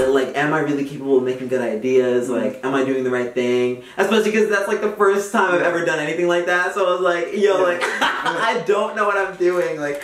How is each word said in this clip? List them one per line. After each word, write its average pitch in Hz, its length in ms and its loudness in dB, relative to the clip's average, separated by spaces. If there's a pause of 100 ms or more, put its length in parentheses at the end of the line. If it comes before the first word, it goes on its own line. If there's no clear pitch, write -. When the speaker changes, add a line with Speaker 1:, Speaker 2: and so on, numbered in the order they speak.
(120)
Speaker 1:
like, 135 260 0
am 151 160 0
I 160 60 0
really 143 240 -2
capable 139 340 0
of 123 60 2
making 127 240 -4
good 123 140 -2
ideas? 123 640 0
Speaker 2:
Mm-hmm. 131 80 -4 (100)
Speaker 1:
Like, - 220 -4
am 139 100 -2
I 131 80 0
doing 131 220 -2
the 127 40 -2
right 123 240 -2
thing?" 123 480 0 (160)
Especially 208 360 2
'cause 208 160 2
that's, 196 180 0
like, 214 140 -2
the 214 100 -2
first 202 400 2
time 185 240 2
I've 170 60 2
Speaker 2:
Yeah. 170 60 2
Speaker 1:
ever 170 180 0
done 160 140 0
anything 165 280 -2
like 175 200 2
that. 180 280 0
So 196 100 0
I 180 60 2
was 180 100 0
like, 170 320 0
"Yo, 196 240 4
Speaker 2:
Yeah. 180 60 2
Speaker 1:
like, 175 180 0
<laughs> - 200 -2
Speaker 2:
Yeah. 311 80 2 (160)
Speaker 1:
I 226 400 0
don't 196 320 0
know 202 80 0
what 202 120 0
I'm 190 200 -2
doing." 175 420 0
Like, 143 240 -6